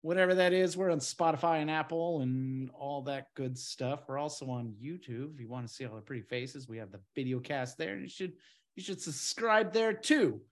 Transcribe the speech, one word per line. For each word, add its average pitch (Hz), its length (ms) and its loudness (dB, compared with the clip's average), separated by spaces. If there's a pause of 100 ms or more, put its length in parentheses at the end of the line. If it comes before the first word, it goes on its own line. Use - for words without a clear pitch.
whatever 185 260 6
that 180 200 6
is. 185 200 4
We're 185 160 2
on 156 100 4
Spotify 160 600 2
and 151 100 0
Apple 160 520 0
and 131 480 -2
all 139 320 -6
that 135 320 -6
good 127 240 -6
stuff. 139 500 -6
We're 135 80 -6
also 147 320 -4
on 120 340 -4
YouTube. 143 520 -8
If 135 60 -16
you 113 80 -12
want 120 200 -8
to - 40 -12
see 135 120 -10
all 110 120 -8
the 107 40 -10
pretty 113 220 -8
faces, 127 440 -6
we 113 120 -10
have 104 120 -10
the 95 100 -16 (140)
video 127 260 -2
cast 127 360 -4
there. 165 160 -4
And 190 80 -6
you - 80 -10
should, 185 240 -6 (420)
you 185 80 -12
should 185 200 -6
subscribe 214 680 2
there 226 220 4
too. 214 480 4 (100)